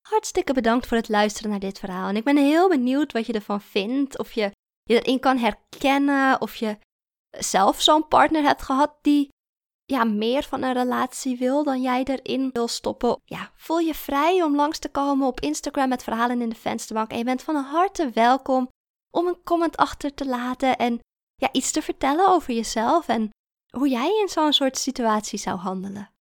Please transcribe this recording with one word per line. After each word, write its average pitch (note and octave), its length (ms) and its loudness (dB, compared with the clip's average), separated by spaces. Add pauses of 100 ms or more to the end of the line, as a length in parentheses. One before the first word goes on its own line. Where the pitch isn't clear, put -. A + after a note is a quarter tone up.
Hartstikke - 520 -2
bedankt A#3 340 2
voor A#3+ 100 0
het A3+ 120 -2
luisteren G#3 420 0
naar G3+ 100 -2
dit F#3+ 180 -8
verhaal. F#3 300 -6
En G3 80 0
ik A3+ 80 -2
ben C#4+ 120 4
heel D4+ 320 6
benieuwd C#4 440 2
wat A3+ 140 -2
je A#3+ 60 -6
ervan G#3 280 -4
vindt. B3+ 580 -2
Of - 140 -8
je G#3 180 -2 (320)
je A#3 180 4
erin B3+ 200 0
kan C4 180 2
herkennen. C4+ 1000 2
Of - 160 -6
je G#3+ 220 -4 (600)
zelf F#3+ 440 2
zo'n D#4 260 4
partner D4+ 340 4
hebt - 200 2
gehad C#4+ 400 0
die, C#4+ 260 2 (560)
ja, B3+ 200 0
meer A3+ 380 0
van C4+ 200 -6
een C4 100 0
relatie B3 680 -2
wil C4 260 0
dan C4 180 -2
jij B3+ 220 0
erin C4 480 -4
wil A#3 160 -2
stoppen. - 560 -2
Ja, F#3+ 300 -14
voel - 240 -2
je D#4+ 160 0
vrij D#4+ 480 2
om D4 140 2
langs D4 220 0
te D4 120 -10
komen C#4 360 0
op B3+ 140 -2
Instagram C#4+ 480 -2
met B3 140 -2
Verhalen A#3+ 400 -2
in A#3 60 -2
de A3+ 60 -6
Vensterbank. A3 560 -6
En - 80 -6
je A#3 60 -2
bent B3+ 180 -2
van D#4 120 -4
harte D#4 560 0
welkom B3+ 580 2 (420)
om E4+ 160 0
een F4+ 160 -4
comment E4+ 340 0
achter - 380 -8
te C#4 120 -10
laten B3+ 500 -4
en, A#3 220 -4 (360)
ja, - 180 -4
iets - 180 -4
te D4+ 120 -2
vertellen D#4+ 460 0
over E4+ 260 0
jezelf A#3+ 540 -2
en A3 220 -2 (460)
hoe C#4 120 0
jij C4+ 320 0
in G4 80 0
zo'n D#4 240 0
soort C4+ 260 0
situatie A3+ 600 -2
zou F#3 200 -4
handelen. G3 520 -8 (120)